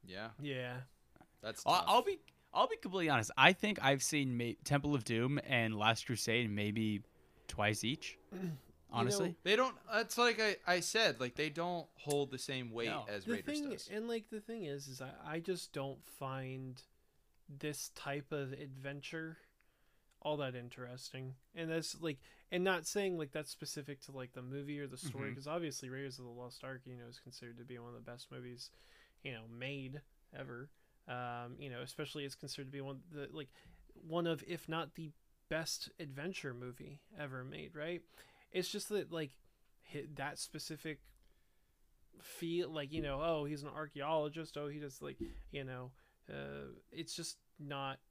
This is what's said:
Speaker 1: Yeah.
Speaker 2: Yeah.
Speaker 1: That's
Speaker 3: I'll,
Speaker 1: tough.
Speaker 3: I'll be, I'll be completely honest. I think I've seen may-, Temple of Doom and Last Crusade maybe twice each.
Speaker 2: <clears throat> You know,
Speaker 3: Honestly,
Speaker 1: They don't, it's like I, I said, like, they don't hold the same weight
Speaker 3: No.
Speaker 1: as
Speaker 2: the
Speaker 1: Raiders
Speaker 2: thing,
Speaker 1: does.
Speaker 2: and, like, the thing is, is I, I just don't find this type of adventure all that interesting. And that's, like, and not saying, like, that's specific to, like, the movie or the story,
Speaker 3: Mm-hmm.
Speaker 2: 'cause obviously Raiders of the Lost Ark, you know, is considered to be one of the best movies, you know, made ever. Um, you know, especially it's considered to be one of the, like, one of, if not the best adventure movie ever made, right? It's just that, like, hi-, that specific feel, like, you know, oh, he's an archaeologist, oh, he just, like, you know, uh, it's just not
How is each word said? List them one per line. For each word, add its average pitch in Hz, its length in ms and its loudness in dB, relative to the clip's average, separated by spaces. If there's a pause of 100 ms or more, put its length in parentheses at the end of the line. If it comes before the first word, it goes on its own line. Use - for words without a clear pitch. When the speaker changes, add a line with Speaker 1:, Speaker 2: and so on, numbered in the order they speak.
Speaker 1:
Yeah. 98 240 -6 (100)
Speaker 2:
Yeah. 127 380 -4 (600)
Speaker 1:
That's 110 240 -6
Speaker 3:
I'll, 156 100 8
Speaker 1:
tough. 185 120 6
Speaker 3:
I'll 226 160 8
be, 392 160 0 (340)
I'll 214 160 8
be 440 80 0
completely 180 340 0
honest. 117 260 6
I 156 160 12
think 208 300 2
I've 135 200 8
seen 135 340 4
may-, 117 280 2
Temple 143 300 6
of 123 100 4
Doom 123 420 4
and 113 300 6
Last 110 300 6
Crusade 117 440 4
maybe 107 520 4 (440)
twice 104 380 4
each. - 340 -2 (140)
Speaker 2:
<clears throat> 185 60 -4 (520)
You - 40 -10
know, 120 60 4
Speaker 3:
Honestly, 170 420 4
Speaker 1:
They 190 120 6
don't, 254 220 4 (200)
it's 214 200 2
like 233 240 6
I, 208 160 4 (100)
I 175 140 6
said, 202 400 4
like, 123 140 0
they 151 160 2
don't 170 360 -2 (120)
hold 143 320 2
the 131 80 -6
same 127 340 -2
weight 117 160 0
Speaker 3:
No. 104 180 0
Speaker 1:
as 101 200 -4
Speaker 2:
the 226 80 2
Speaker 1:
Raiders 202 100 -2 (160)
Speaker 2:
thing, 285 120 -4
Speaker 1:
does. - 200 -8
Speaker 2:
and, 220 160 -4
like, 226 220 -4
the 220 100 -6
thing 226 240 -6
is, 143 240 -4
is 131 140 -10
I, 131 80 -8 (160)
I 156 140 -2
just 175 340 -4
don't 135 280 -4 (160)
find 131 640 -4 (680)
this 147 400 -4
type 143 420 -4
of 139 220 -2
adventure 143 840 -6 (840)
all 151 160 2
that 131 160 0
interesting. 127 800 -8 (200)
And 165 160 -2
that's, 160 300 0
like, 160 160 0 (340)
and 180 140 4
not 180 220 4
saying, 190 320 2
like, 147 120 -2
that's 151 200 -4
specific 143 560 -8
to, 135 60 -16
like, 127 200 -8
the 131 80 -10
movie 143 400 -6
or 143 60 -4
the 131 100 -8
story, 135 320 -4
Speaker 3:
Mm-hmm. 135 60 -4
Speaker 2:
'cause 135 120 -8
obviously 151 440 -2
Raiders 135 280 -6
of 127 60 -12
the 120 60 -12
Lost 120 340 -10
Ark, 131 220 -6
you 127 100 -10
know, 120 140 -12
is 131 100 -16
considered 120 380 -14
to 120 60 -12
be 123 140 -10
one 120 120 -10
of 120 40 -12
the 117 60 -12 (100)
best 123 220 -12
movies, 123 380 -10 (520)
you 139 100 -6
know, 113 180 -8
made 131 500 -6 (340)
ever. 135 360 -10 (360)
Um, 123 520 -6
you 139 100 -8
know, 123 140 -6
especially 143 420 -6
it's 135 100 -6
considered 139 340 -8
to 135 40 -12
be 139 80 -6
one 135 220 -6 (100)
of - 20 -16 (160)
the, 151 60 -10
like, 147 140 -10 (420)
one 170 340 0
of, 165 220 2
if 170 180 -4
not 160 280 -2
the 160 160 -8 (400)
best 156 400 -2 (100)
adventure 147 540 -4
movie 127 480 -10 (160)
ever 131 260 -6
made, 151 320 -10
right? 165 240 -4 (500)
It's 180 200 0
just 208 180 -4
that, 185 240 0
like, 160 200 -2 (600)
hi-, 143 220 -6
that 143 240 -4
specific 156 600 -6 (1200)
feel, 170 500 -2
like, 147 220 -2
you 160 100 0
know, 139 200 0
oh, 160 220 4
he's 147 180 -4
an 147 60 -8
archaeologist, 151 880 0
oh, 147 120 -2
he 147 120 -6
just, 143 220 -8
like, 143 160 -8 (340)
you 143 120 -4
know, 127 260 -8 (420)
uh, 143 400 -8 (180)
it's - 240 -8
just - 220 -6 (220)
not 139 400 -4 (120)